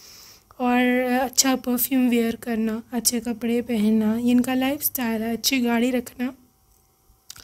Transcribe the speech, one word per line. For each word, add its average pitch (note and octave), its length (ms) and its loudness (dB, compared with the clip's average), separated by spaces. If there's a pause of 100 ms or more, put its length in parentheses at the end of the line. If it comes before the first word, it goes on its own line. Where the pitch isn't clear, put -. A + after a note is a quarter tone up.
(600)
और B3 420 2
अच्छा B3+ 540 0
परफ्यूम B3 520 0
वियर A#3 280 2
करना, A3+ 460 -4 (100)
अच्छे A#3 280 -2
कपड़े A#3 420 -2
पहनना, A3 540 2
ये A#3+ 140 0
इनका B3 240 2
लाइफस्टाइल B3+ 680 -2
है। A3+ 100 -4
अच्छी A3+ 280 -2
गाड़ी A#3 300 2
रखना, B3 440 -4 (1080)